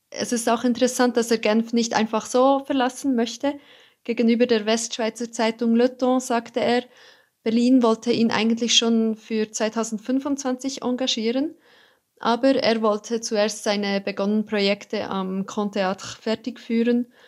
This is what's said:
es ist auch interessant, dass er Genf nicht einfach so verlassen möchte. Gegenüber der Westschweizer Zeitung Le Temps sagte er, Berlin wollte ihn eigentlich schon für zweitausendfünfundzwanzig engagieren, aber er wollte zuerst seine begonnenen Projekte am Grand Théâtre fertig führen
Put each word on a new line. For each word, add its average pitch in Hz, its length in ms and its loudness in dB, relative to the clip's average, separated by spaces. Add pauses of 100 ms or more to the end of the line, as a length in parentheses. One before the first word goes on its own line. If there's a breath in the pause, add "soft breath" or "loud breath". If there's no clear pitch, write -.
es - 220 -6
ist 233 160 -2
auch 233 160 0
interessant, 247 540 2
dass 226 120 0
er 226 80 2
Genf 226 360 0
nicht 233 200 0
einfach 220 320 0
so 269 400 2
verlassen 262 500 -2
möchte. 233 400 -4 (500 loud breath)
Gegenüber 233 400 2
der 220 220 0
Westschweizer 226 640 -4
Zeitung 226 440 0
Le 254 220 2
Temps 254 300 0
sagte 233 320 -2
er, 240 240 2 (580 soft breath)
Berlin 240 400 4
wollte 226 300 2
ihn 226 180 2
eigentlich 226 480 0
schon 226 380 2
für 214 340 -4
zweitausendfünfundzwanzig 254 1300 -4
engagieren, 254 720 -2 (640 soft breath)
aber 240 340 2
er 226 300 0
wollte 214 360 -2
zuerst 214 440 -2
seine 202 380 -2
begonnenen 202 440 -2
Projekte 202 640 -2
am 190 380 -4
Grand 208 280 -4
Théâtre 196 460 -4
fertig 226 380 -6
führen 240 480 0 (200 soft breath)